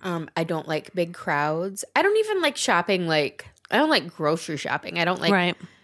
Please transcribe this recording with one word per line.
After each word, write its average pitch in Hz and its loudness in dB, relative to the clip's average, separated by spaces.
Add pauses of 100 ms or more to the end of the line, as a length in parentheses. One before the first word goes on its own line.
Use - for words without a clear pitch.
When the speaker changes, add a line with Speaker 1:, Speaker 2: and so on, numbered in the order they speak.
Speaker 1:
Um, 170 -6
I 165 -2
don't 160 -6
like - -6
big 175 -2
crowds. 160 -2 (100)
I 311 4
don't 403 2
even 427 0
like 302 2
shopping, 180 2
like, 156 0 (220)
I - 2
don't 214 4
like 180 0
grocery 156 0
shopping. - -6
I 170 2
don't 180 0
like 196 4
Speaker 2:
Right. 175 2 (260)